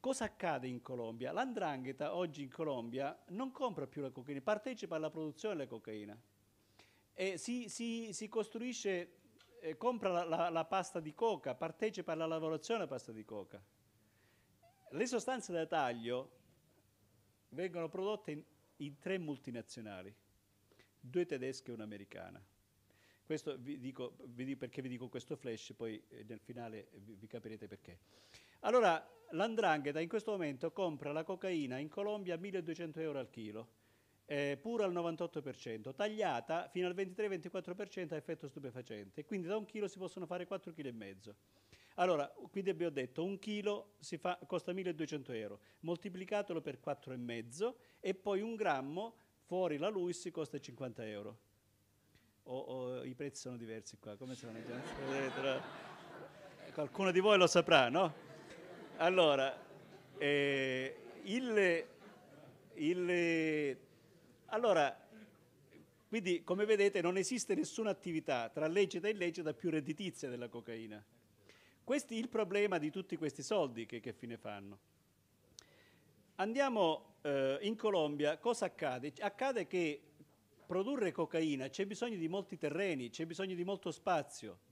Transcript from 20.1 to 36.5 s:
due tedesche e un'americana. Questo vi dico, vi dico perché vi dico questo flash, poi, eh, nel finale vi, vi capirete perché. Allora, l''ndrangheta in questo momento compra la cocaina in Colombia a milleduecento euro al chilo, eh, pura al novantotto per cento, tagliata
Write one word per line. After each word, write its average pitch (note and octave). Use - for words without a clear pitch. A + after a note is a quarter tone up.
due E3+
tedesche C3
e A#2+
un'americana. G2
Questo D3+
vi C3+
dico, C3
vi B2
dico C3+
perché B2+
vi C3
dico B2
questo B2+
flash, A#2
poi, A2+
eh, A2+
nel A2+
finale A#2
vi, G2+
vi G2+
capirete G#2+
perché. F2+
Allora, G#3
l''ndrangheta E3
in E3+
questo G#3+
momento E3
compra D3+
la D#3+
cocaina D#3+
in D3+
Colombia G3+
a E3
milleduecento E3+
euro D3
al B2
chilo, A2
eh, C#3+
pura A3
al F#3
novantotto E3+
per C3
cento, A#2
tagliata F3